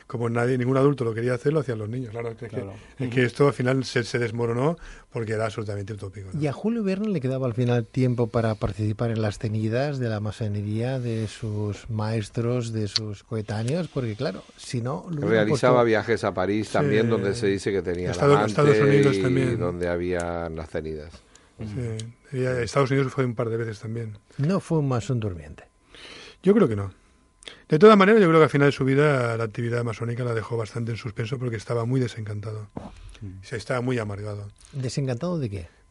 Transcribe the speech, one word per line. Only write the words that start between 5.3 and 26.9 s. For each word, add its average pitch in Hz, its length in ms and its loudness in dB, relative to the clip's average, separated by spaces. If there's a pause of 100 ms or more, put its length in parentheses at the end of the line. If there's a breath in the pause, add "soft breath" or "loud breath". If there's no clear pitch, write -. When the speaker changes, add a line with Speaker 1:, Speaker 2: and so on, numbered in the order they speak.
Speaker 1:
era 110 120 -2
absolutamente 104 480 -8
utópico, 98 400 -14
¿no? 151 80 -4
Speaker 3:
¿Y 151 60 0
a 139 60 -4
Julio 226 300 -4
Verne 190 260 -2
le 180 120 -2
quedaba 131 260 -2
al 117 60 -2
final 120 320 2
tiempo 123 420 0
para 113 280 0
participar 107 560 -2
en 110 100 -2
las 104 180 -2
tenidas 113 600 -2
de 123 100 -2
la 107 100 -2
masonería 107 800 -4
de 113 280 -4
sus 104 600 -6
maestros, 113 840 -2
de 110 160 -2
sus 107 340 -8
coetáneos? 113 640 -4
Porque, 117 280 -4
claro, 147 280 -6 (140)
si - 240 -6
no, 143 280 -6
lo 165 80 -6 (100)
hubieran - 20 2
Speaker 4:
Realizaba 113 460 4
Speaker 3:
puesto 120 100 6
Speaker 4:
viajes 107 400 2
a 98 80 0
París 98 380 0
también, 107 320 4
Speaker 1:
Sí. 117 60 2
Speaker 4:
donde 101 260 0
se 120 120 0
dice 98 240 0
que 95 100 0
tenía 90 300 -2
Speaker 1:
Estados, 143 220 4
Speaker 4:
el 143 40 8
amante 110 140 2
Speaker 1:
Estados - 280 6
Unidos 139 380 6
Speaker 4:
y - 40 0
Speaker 1:
también. - 380 0
Speaker 4:
donde 87 280 -2
había 87 600 -2
las 80 200 -8
tenidas. 78 440 -8 (460 soft breath)
Speaker 1:
Sí. 113 800 -8
Y 127 60 0
a 127 180 0
Estados 131 280 2
Unidos 135 220 2
fue 139 100 0
un 123 120 -2
par 120 120 -2
de 113 80 -2
veces 113 240 -6
también. 110 380 -8 (200)
Speaker 3:
No 170 220 0
fue 160 200 -2
un 143 100 0
masón 120 320 0
durmiente. 85 420 -8 (800 loud breath)
Speaker 1:
Yo 190 120 6
creo 208 140 6
que 113 80 -2
no. 98 160 -4 (800 loud breath)